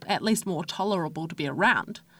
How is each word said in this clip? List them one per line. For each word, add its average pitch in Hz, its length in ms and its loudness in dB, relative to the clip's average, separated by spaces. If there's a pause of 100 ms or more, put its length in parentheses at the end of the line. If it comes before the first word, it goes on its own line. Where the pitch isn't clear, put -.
at - 160 0
least 220 240 2
more 170 180 -2
tolerable 165 640 -2
to 165 60 -10
be 147 140 -2
around. 208 520 2 (200)